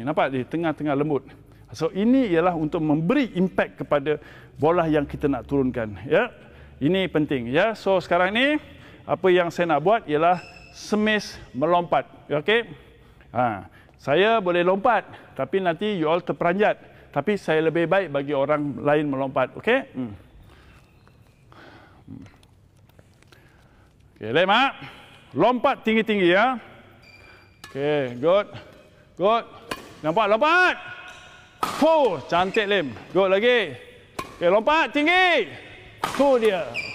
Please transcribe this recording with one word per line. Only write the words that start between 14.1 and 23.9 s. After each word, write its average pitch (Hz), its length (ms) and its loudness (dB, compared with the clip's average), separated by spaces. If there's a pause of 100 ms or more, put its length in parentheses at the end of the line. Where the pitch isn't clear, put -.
boleh 175 240 0
lompat, 196 480 0 (240)
tapi 135 240 -4
nanti 190 400 -2
you 156 80 0
all 170 160 0
terperanjat. 175 560 0 (320)
Tapi 147 240 -2
saya 160 320 0
lebih 160 240 0
baik 185 240 0
bagi 139 160 -4
orang 147 480 -2
lain 147 320 0
melompat. 135 480 -2
Okey? 247 320 -2
Hmm. 120 240 -10 (1900)
Hmm. - 180 -18 (1900)